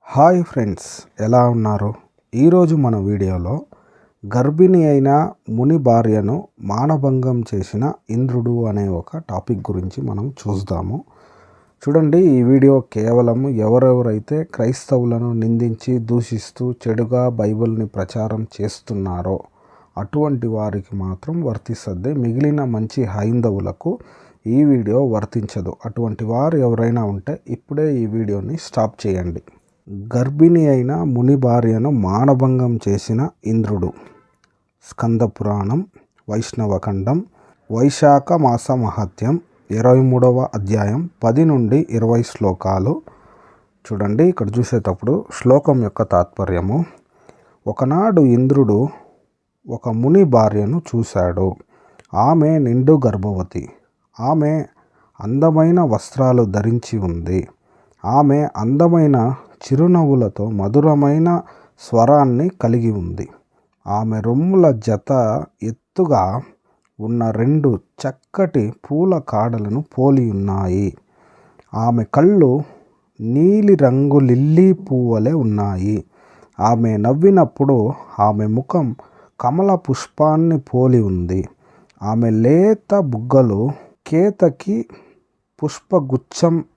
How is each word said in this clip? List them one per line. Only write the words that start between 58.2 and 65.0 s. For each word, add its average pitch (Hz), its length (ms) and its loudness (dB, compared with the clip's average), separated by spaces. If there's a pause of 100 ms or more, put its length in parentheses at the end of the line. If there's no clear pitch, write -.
అందమైన 143 760 2 (280)
చిరునవ్వులతో 139 880 2
మధురమైన 143 920 2 (380)
స్వరాన్ని 135 720 2
కలిగి 117 420 0
ఉంది. 87 380 -8 (580)
ఆమె 110 320 -2
రొమ్ముల 156 520 2
జత 113 720 -2 (200)